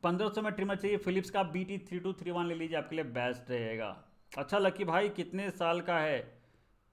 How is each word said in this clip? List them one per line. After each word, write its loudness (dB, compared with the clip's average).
पन्द्रह 2
सौ -2
में 0
ट्रिमर 0
चाहिए 2
फिलिप्स 0
का 2
बी 0
टी -4
थ्री -6
टू -2
थ्री -6
वन 0
ले 0
लीजिए, -2
आपके -2
लिए 0
बेस्ट -2
रहेगा। -2
अच्छा 0
लकी 4
भाई, 4
कितने -4
साल 2
का 2
है, 0